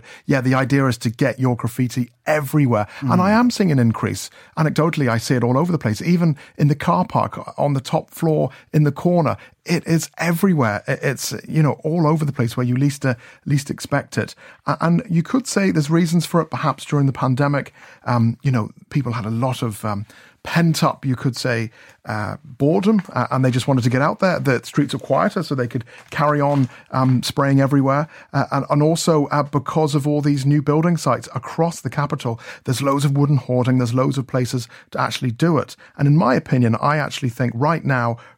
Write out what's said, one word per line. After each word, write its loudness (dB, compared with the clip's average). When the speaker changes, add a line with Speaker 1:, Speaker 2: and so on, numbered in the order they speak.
Speaker 1:
yeah, 0
the 2
idea 2
is 0
to -4
get -2
your 0
graffiti -4
everywhere. 2
And 2
I 2
Speaker 2:
Mm. 4
Speaker 1:
am 4
seeing 0
an 2
increase, 0
anecdotally, 2
I 2
see 0
it 2
all 2
over 0
the 0
place, -2
even 2
in 4
the 2
car 0
park, -2
on 0
the -2
top -4
floor, 0
in 4
the 4
corner. 0
It -2
is 0
everywhere. 0
I-, -2
it's, -4
you 0
know, 2
all 0
over 0
the -4
place -4
where -2
you 0
least, -2
uh, 0
least -2
expect -6
it. -4
A-, -2
and 2
you 2
could -2
say 0
there's 0
reasons 2
for 0
it, -6
perhaps -4
during 0
the 2
pandemic. 0
Um, 0
you 0
know, 0
people -2
had -6
a -4
lot -4
of, -6
um, -4
pent 2
up, -2
you 0
could -4
say, -2
uh, -6
boredom, 0
uh, 0
and 0
they 2
just -2
wanted 2
to 2
get 0
out -2
there. 2
The 0
streets -2
were -8
quieter, 0
so -4
they -2
could -6
carry 0
on, 2
um, 2
spraying 2
everywhere. 2
Uh, 0
and, -2
and 4
also, 2
uh, 2
because -2
of 0
all 0
these 0
new 4
building 2
sites -2
across -4
the -6
capital, -4
there's -2
loads 0
of 2
wooden 4
hoarding, 2
there's 0
loads 0
of -6
places -4
to -4
actually -2
do 2
it. -6
And 2
in 6
my 4
opinion, 2
I 0
actually -4
think -4
right 0
now 0